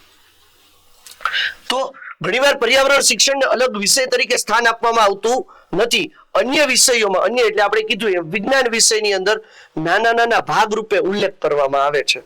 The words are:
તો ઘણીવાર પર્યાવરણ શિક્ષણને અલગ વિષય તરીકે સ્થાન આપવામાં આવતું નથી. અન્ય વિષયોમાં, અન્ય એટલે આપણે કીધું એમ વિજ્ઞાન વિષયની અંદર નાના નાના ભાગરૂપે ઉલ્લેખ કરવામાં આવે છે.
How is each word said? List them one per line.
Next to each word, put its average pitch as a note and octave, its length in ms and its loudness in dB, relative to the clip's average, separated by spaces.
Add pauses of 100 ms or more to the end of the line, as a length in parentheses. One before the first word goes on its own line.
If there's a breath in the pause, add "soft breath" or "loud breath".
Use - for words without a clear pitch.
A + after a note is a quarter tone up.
(1700 loud breath)
તો B3+ 260 -6 (260 loud breath)
ઘણીવાર C4 360 0
પર્યાવરણ C4+ 420 2
શિક્ષણને C4+ 460 0
અલગ A#3 320 0
વિષય G#3 280 0
તરીકે B3 320 -2
સ્થાન A#3 300 0
આપવામાં A3+ 380 2
આવતું G#3+ 400 0 (280 loud breath)
નથી. A3 380 0 (220 soft breath)
અન્ય C4 320 2
વિષયોમાં, A3+ 560 2
અન્ય A#3 200 0
એટલે G#3+ 200 2
આપણે G#3 200 2
કીધું G#3+ 300 -2
એમ E3+ 180 -4
વિજ્ઞાન A#3 400 0
વિષયની G#3+ 440 0
અંદર G#3 280 0 (360 loud breath)
નાના G3+ 360 0
નાના A#3 260 2
ભાગરૂપે G#3 580 -2
ઉલ્લેખ G3 440 -2
કરવામાં C#3+ 440 0
આવે C#3+ 180 0
છે. B2 220 -4